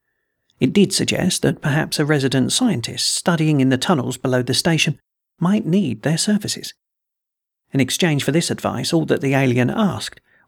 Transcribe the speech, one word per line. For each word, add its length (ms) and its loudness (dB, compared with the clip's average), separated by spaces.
It 140 2
did 200 4
suggest 500 0
that 200 0
perhaps 380 -2
a 40 0
resident 460 2
scientist 640 -2
studying 460 2
in 80 4
the 100 2
tunnels 380 -2
below 260 0
the 120 -2
station 440 0
might 260 0
need 380 0
their 160 0
services. 560 -4
In 60 0
exchange 460 0
for 80 -2
this 180 0
advice, 420 -4
all 140 0
that 140 0
the 140 0
alien 360 2
asked 500 -2